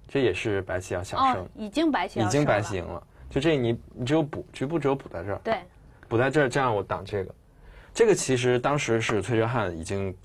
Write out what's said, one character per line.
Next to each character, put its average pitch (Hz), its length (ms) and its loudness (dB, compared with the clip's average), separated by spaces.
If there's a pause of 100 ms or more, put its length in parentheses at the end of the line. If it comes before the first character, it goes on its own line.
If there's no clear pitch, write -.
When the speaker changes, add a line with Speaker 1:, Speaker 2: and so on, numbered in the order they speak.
Speaker 1:
这 139 140 0
也 110 120 4
是 101 300 -2
白 92 160 -4
棋 92 160 -6
要 90 80 -4
小 - 280 -2
胜。 196 120 -4
Speaker 2:
哦， - 120 -12
已 220 140 -10
经 311 220 2
白 196 160 -2
棋 220 120 -6
要 - 40 2
胜 - 20 4
了。 104 40 0
Speaker 1:
已 - 20 0
经 143 120 2
白 120 160 2
棋 101 180 -4
赢 87 60 -4
了， 85 200 -10 (260)
就 139 100 -2
这 156 160 4
你， 117 240 0 (140)
你 - 100 -8
只 123 120 0
有 160 80 4
补， 143 280 -6
局 - 140 -6
部 160 140 -2
只 139 80 0
有 135 80 4
补 135 140 -14
在 90 140 -8
这 101 80 -6
儿。 95 120 -4
Speaker 2:
对。 220 160 -2 (480)
Speaker 1:
补 117 100 0
在 131 140 4
这 151 100 4
儿， 135 80 4
这 143 100 0
样 127 160 2
我 101 60 0
挡 92 240 -6
这 101 180 -4
个。 - 120 -10 (580)
这 233 140 6
个 190 80 6
其 131 200 0
实 123 220 4
当 135 220 0
时 113 200 2
是 110 220 0
崔 113 160 0
哲 110 80 4
瀚 113 260 0
已 80 120 -8
经 98 420 -4